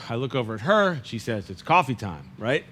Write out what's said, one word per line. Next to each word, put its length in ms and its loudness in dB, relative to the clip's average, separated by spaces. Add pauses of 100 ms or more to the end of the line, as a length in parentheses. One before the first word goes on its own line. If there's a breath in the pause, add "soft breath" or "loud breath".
I 60 -2
look 180 -4
over 220 -2
at 60 -8
her, 420 4
she 160 -8
says, 320 -4
"It's 100 -14
coffee 320 4
time," 460 -8
right? 320 0